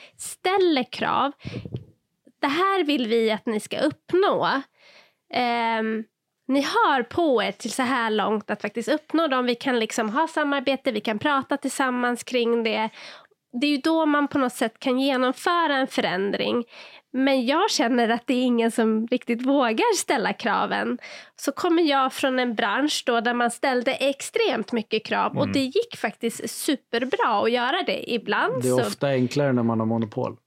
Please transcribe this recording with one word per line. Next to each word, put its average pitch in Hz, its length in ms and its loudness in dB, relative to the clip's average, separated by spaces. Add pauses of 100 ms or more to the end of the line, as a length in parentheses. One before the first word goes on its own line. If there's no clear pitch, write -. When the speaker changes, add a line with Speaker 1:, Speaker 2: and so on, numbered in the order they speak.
(180)
Speaker 1:
ställer 359 760 0
krav. 247 400 0 (1120)
Det 285 60 0
här 370 360 2
vill 285 240 0
vi 220 240 2
att 214 140 -4
ni 214 140 -2
ska - 200 -8
uppnå. 277 840 0 (720)
Ehm, 226 680 0 (440)
ni 269 140 2
har 302 420 2
på 262 400 2
er 196 80 -2
till - 200 -8
så - 120 -2
här 240 260 0
långt 208 420 0
att - 100 -6
faktiskt 226 280 -4
uppnå 302 380 0
dem. 254 180 0
Vi 247 100 2
kan, 247 240 0
liksom, 220 300 -2
ha 302 180 0
samarbete, 277 640 -2
vi 214 100 -2
kan 214 180 -2
prata 277 380 0
tillsammans 247 680 -2
kring 233 400 0
det. 220 260 0 (720)
Det 294 60 2
är 294 40 4
ju 285 60 2
då 320 280 2
man 294 220 2
på - 100 -2
något 254 160 0
sätt - 260 -4
kan 254 200 0
genomföra 277 760 0
en 262 100 0
förändring. 202 760 -2 (500)
Men 269 320 2
jag 330 260 2
känner 240 380 2
att 226 180 -2
det 277 60 2
är 247 100 2
ingen 233 280 2
som 220 360 2
riktigt 240 380 -2
vågar 277 500 2
ställa 208 380 0
kraven. 202 640 -2 (380)
Så - 160 -6
kommer 349 320 2
jag 269 300 2
från 254 260 0
en 247 160 0
bransch 233 500 0
då 233 160 2
där 240 120 0
man 240 180 2
ställde 262 420 0
extremt 277 800 -2
mycket 220 340 -2
krav. 196 320 0
Och 285 60 2
Speaker 2:
Mm. 196 100 -2
Speaker 1:
det 277 60 2
gick 269 380 -2
faktiskt - 520 -4
superbra 254 960 -2
att 226 80 2
göra 247 340 0
det. - 260 -4
Ibland 240 500 -2
Speaker 3:
Det 247 80 0
är - 80 4
Speaker 1:
så 226 100 2
Speaker 3:
ofta 175 200 -2
enklare 135 460 2
när 120 100 2
man 113 160 2
har 110 80 0
monopol. 113 600 -4